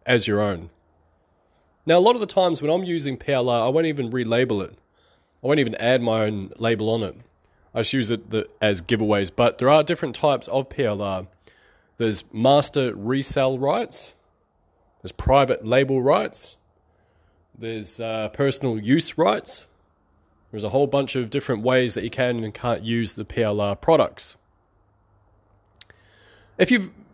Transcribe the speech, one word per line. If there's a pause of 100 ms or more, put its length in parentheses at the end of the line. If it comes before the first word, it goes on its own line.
as
your
own. (1120)
Now,
a
lot
of
the
times
when
I'm
using
P
L
R,
I
won't
even
relabel
it. (640)
I
won't
even
add
my
own
label
on
it. (580)
I
just
use
it
the, (120)
as
giveaways.
But
there
are
different
types
of
P
L
R. (720)
There's (100)
master
resale
rights. (880)
There's
private
label
rights. (960)
There's,
uh,
personal
use
rights. (840)
There's
a
whole
bunch
of
different
ways
that
you
can
and
can't
use
the
P
L
R
products. (2250)
If
you're (260)